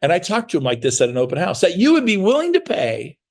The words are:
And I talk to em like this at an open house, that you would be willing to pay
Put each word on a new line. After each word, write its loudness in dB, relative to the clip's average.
And 2
I 2
talk -4
to -2
em -2
like -2
this -2
at 4
an -4
open -2
house, -2
that 2
you 4
would 2
be 2
willing 2
to 4
pay -6